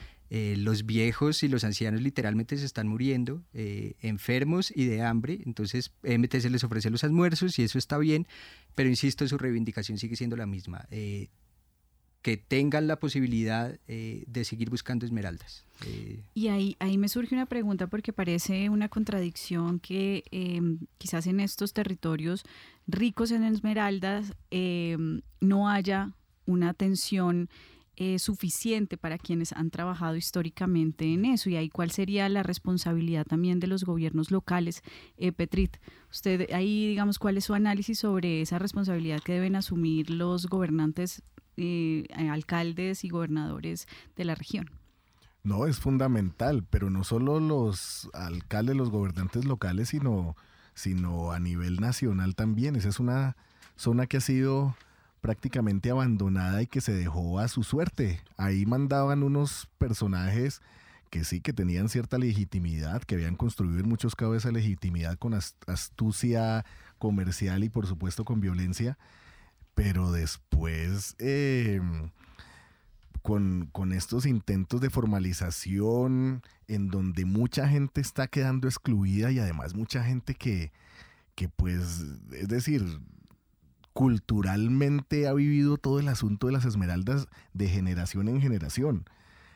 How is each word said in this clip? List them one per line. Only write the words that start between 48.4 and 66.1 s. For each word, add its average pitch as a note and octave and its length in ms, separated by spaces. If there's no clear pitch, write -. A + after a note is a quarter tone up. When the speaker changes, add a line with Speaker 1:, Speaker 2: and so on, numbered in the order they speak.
Speaker 3:
los C3 160
gobernantes G2 540
locales, A2+ 460
sino, G#2+ 440
sino F2 560
a E2+ 80
nivel F2 380
nacional G2 580
también. A2 400
Esa G2+ 140
es G2+ 100
una B2+ 380
zona B2 320
que - 80
ha C3 40
sido C3+ 540
prácticamente A2 680
abandonada G2 720
y A#2 60
que - 140
se A2+ 120
dejó F2 460
a A2 80
su A#2 160
suerte. B2 580
Ahí G2 300
mandaban C#3 560
unos C#3+ 560
personajes G#2+ 840
que E2 160
sí, F2+ 160
que D3+ 120
tenían F#2 360
cierta B2 300
legitimidad, F#2 840
que - 100
habían E2+ 220
construido F#2 420
en F#2+ 100
muchos A#2 280
casos A2+ 220
esa A#2 120
legitimidad F2+ 680
con A#2 160
ast-, - 220
astucia A2+ 1000